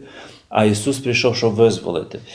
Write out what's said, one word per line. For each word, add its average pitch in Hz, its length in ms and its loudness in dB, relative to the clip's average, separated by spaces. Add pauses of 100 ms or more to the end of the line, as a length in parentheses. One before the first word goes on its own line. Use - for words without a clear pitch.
(500)
а 107 160 2
Ісус 107 340 0
прийшов, 117 360 0
щоб 113 180 0
визволити. 101 640 0 (160)